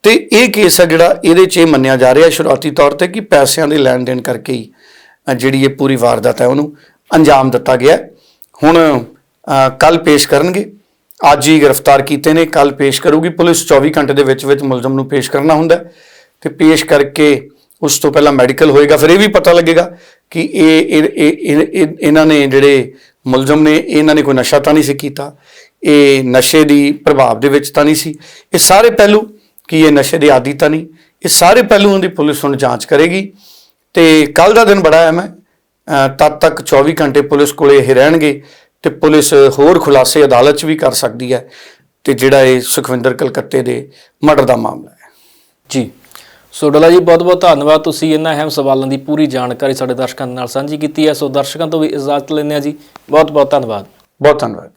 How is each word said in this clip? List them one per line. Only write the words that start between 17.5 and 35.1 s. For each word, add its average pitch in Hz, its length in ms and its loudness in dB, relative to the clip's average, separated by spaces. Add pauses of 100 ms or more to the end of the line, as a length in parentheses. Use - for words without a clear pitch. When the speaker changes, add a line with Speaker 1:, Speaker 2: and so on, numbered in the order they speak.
Speaker 1:
ਉਸ 147 160 -4
ਤੋਂ 147 140 -2
ਪਹਿਲਾਂ 147 200 2
ਮੈਡੀਕਲ 139 380 2
ਹੋਏਗਾ। 147 260 4
ਫਿਰ 151 140 2
ਇਹ 180 80 4
ਵੀ 208 80 2
ਪਤਾ 185 260 2
ਲੱਗੇਗਾ 170 440 0 (340)
ਕਿ 160 220 -6
ਇਹ, 160 340 2
ਇਹ, 156 160 0
ਇਹ, 151 360 0
ਇਹ, 151 340 -2
ਇਹ, 180 140 0 (140)
ਇਹਨਾਂ 156 260 2
ਨੇ 147 200 2
ਜਿਹੜੇ 135 460 0 (340)
ਮੁਲਜ਼ਮ 135 360 0
ਨੇ, 151 240 2
ਇਹਨਾਂ 151 280 0
ਨੇ 151 80 0
ਕੋਈ 135 120 -2
ਨਸ਼ਾ 127 240 0
ਤਾਂ 151 160 0
ਨਹੀਂ 151 100 2
ਸੀ 139 100 -4
ਕੀਤਾ, 143 420 -12 (460)
ਇਹ 143 420 2
ਨਸ਼ੇ 127 400 2
ਦੀ 143 280 2
ਪ੍ਰਭਾਵ 135 480 0
ਦੇ 139 80 0
ਵਿੱਚ 139 220 -2
ਤਾਂ 147 140 0
ਨਹੀਂ 151 100 0
ਸੀ, 151 200 -8 (380)
ਇਹ 185 60 -2
ਸਾਰੇ 214 320 4
ਪਹਿਲੂ, 214 400 2 (380)
ਕਿ 160 120 -2
ਇਹ 156 120 4
ਨਸ਼ੇ 139 260 0
ਦੇ 147 120 2
ਆਦੀ 131 220 0
ਤਾਂ 147 180 0
ਨਹੀਂ, 160 160 -6 (380)
ਇਹ 180 40 -4
ਸਾਰੇ 185 340 2
ਪਹਿਲੂਆਂ 202 360 2
ਦੀ 190 100 -2
ਪੁਲਿਸ 151 360 -4
ਹੁਣ 143 120 -4
ਜਾਂਚ 120 280 -4
ਕਰੇਗੀ। 175 480 -2 (600)
ਤੇ 156 320 4
ਕੱਲ੍ਹ 175 280 2
ਦਾ 226 100 4
ਦਿਨ 196 160 2
ਬੜਾ 160 240 4
ਅਹਿਮ 165 160 0